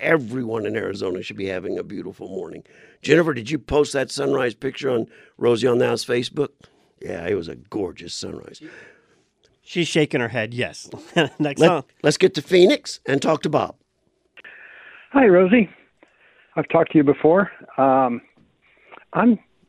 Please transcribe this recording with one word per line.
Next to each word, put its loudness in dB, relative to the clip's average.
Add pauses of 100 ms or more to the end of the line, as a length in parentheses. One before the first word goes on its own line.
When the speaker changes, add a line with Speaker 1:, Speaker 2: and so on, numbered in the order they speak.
Speaker 1:
everyone -4
in -6
Arizona -6
should -14
be -8
having -6
a -6
beautiful -14
morning. -12 (400)
Jennifer, 2
did -10
you -4
post 0
that -4
sunrise -2
picture -8
on -2 (280)
Rosie 0
on 2
the 2
House -2
Facebook? -4 (500)
Yeah, -10
it -2
was -6
a -12
gorgeous -10
sunrise. -14 (1000)
Speaker 2:
She's -4
shaking 0
her -2
head, -6
yes. -8 (280)
<laughs> - (240)
Next -4
Speaker 1:
Let, 8
Speaker 2:
song. 0 (200)
Speaker 1:
let's 2
get 2
to -6
Phoenix 2
and 0
talk 0
to -2
Bob. -2 (1400)
Speaker 3:
Hi, 4
Rosie. 6 (840)
I've -4
talked 2
to 4
you 6
before. 4 (280)
Um, 2 (920)
I'm 4 (300)